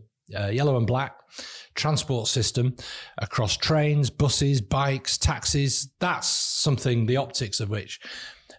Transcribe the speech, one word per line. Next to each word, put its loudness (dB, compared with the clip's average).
uh, -2
yellow 2
and 4
black 0
transport 0
system 0
across 0
trains, 2
buses, 2
bikes, 0
taxis, 0
that's 0
something, 0
the 2
optics -2
of -4
which, -6